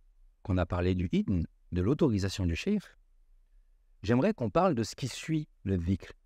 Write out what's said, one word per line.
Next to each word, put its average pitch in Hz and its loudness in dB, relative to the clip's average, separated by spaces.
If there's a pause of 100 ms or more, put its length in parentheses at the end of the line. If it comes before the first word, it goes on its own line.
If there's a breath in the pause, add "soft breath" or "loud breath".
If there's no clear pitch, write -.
(420)
qu'on 90 0
a 87 2
parlé 90 0
du 87 0
idn, 110 0 (280)
de 87 0
l'autorisation 101 0
du 85 0
cheikh, 202 -2 (1200)
j'aimerais 127 2
qu'on 120 -4
parle 170 2
de 113 0
ce - -6
qui 131 -6
suit 156 -4 (160)
le 95 0
dhikr, 90 -2 (140)